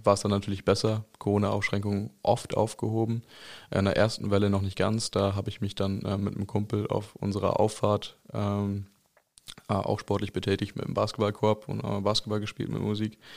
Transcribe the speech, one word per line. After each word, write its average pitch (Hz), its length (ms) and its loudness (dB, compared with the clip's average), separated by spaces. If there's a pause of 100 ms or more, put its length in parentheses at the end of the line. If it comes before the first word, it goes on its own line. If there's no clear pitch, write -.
war's 101 180 6
dann 104 100 2
natürlich 101 340 0
besser, 107 400 2 (140)
Corona-Ausschränkungen 101 920 0 (100)
oft - 340 0
aufgehoben. 113 680 0 (480)
In 98 140 2
der 98 120 4
ersten 107 320 2
Welle 101 200 4
noch 98 120 2
nicht 98 160 -4
ganz, 107 340 0
da 98 240 2
hab 98 120 -4
ich - 120 -8
mich 101 160 -4
dann, 98 280 -2
äh, 98 140 -2
mit 101 180 -2
einem 101 120 -4
Kumpel 104 400 -2
auf - 280 -4
unserer 98 440 0
Auffahrt, 104 580 2 (160)
ähm, 101 520 -2 (840)
äh, - 40 0
auch 101 260 0
sportlich 101 320 -2
betätigt 98 440 -2
mit - 100 -6
dem - 80 -6
Basketballkorb 107 760 0
und, 101 160 -6
äh, 101 180 -2
Basketball 104 400 0
gespielt - 280 -6
mit 104 120 -4
Musik. 107 360 -2 (200)